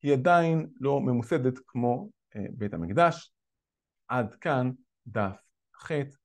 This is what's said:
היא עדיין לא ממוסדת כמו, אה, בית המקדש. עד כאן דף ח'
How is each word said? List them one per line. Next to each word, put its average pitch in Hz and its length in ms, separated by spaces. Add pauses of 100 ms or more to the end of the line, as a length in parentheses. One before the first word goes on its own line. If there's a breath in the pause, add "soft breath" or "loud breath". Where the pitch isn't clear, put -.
היא 143 100
עדיין 165 540 (140)
לא 139 200
ממוסדת 127 540 (120)
כמו, 123 420 (280)
אה, 101 140
בית - 240
המקדש. 107 600 (760)
עד 117 260
כאן 127 360 (360)
דף 101 300 (400)
ח' - 140 (340)